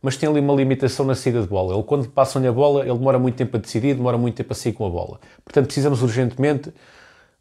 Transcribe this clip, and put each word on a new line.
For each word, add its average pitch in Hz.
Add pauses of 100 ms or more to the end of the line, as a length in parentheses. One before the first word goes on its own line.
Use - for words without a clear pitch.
mas 131
tem 156
ali 151
uma 143
limitação 135
na 131
saída 123
de 101
bola. 92
Ele, 107
quando 139
passam-lhe 135
a 123
bola, 139
ele 123
demora 131
muito 123
tempo 123
a 110
decidir, 127
demora 123
muito 120
tempo -
a -
sair 117
com -
a 95
bola. 87 (240)
Portanto, 135
precisamos 139
urgentemente 131 (680)